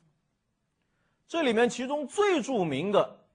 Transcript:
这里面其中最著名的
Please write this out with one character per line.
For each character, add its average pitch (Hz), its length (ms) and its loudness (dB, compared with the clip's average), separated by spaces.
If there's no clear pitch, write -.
这 226 140 -2
里 190 100 2
面 233 160 4
其 247 180 -6
中 294 180 -4
最 381 360 2
著 214 240 -2
名 156 260 -2
的 180 260 2